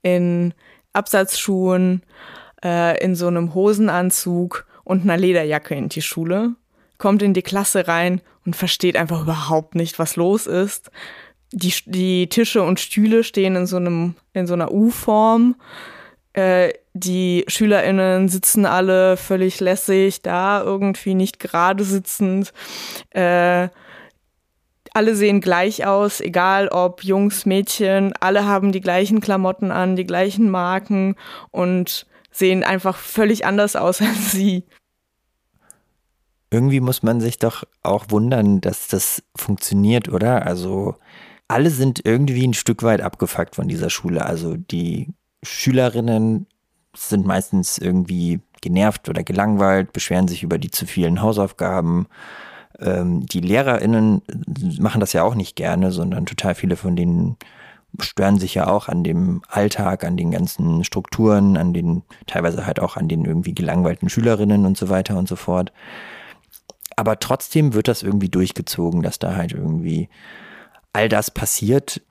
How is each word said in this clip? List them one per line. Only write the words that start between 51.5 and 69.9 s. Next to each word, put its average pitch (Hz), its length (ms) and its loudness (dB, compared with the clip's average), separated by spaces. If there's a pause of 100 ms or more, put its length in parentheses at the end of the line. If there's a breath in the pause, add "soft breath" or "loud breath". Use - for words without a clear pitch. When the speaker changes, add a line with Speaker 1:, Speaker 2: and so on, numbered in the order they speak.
Speaker 2:
Ähm, 87 440 -2
die 87 160 -6
LehrerInnen 110 800 2 (580)
machen 110 220 0
das 98 120 -2
ja 82 100 2
auch 113 120 0
nicht 98 200 -4
gerne, 90 360 0
sondern 90 340 -4
total - 300 -4
viele 90 200 -2
von 90 200 -2
denen 87 420 0 (640 loud breath)
stören 98 400 2
sich 92 140 -4
ja 92 140 0
auch 101 200 0
an 87 160 -2
dem 87 440 0
Alltag, 101 560 -2
an 87 120 -2
den 85 160 -2
ganzen 85 520 -2
Strukturen, 101 760 2
an 87 160 0
den, 85 300 -2 (240 loud breath)
teilweise 85 380 -2
halt - 140 -4
auch - 180 -4
an 82 100 -2
den 80 180 -2
irgendwie 82 300 -2
gelangweilten 87 540 0
Schülerinnen 104 560 2
und 95 120 2
so 95 120 -4
weiter 95 280 0
und 92 100 -2
so 92 80 -6
fort. 90 380 -2 (1200 loud breath)
Aber 110 240 0
trotzdem 143 540 0
wird 107 140 2
das 117 160 -2
irgendwie 98 260 0
durchgezogen, 87 720 -2
dass 87 180 -4
da 90 160 -4
halt 87 180 -4
irgendwie 82 560 -4 (840 loud breath)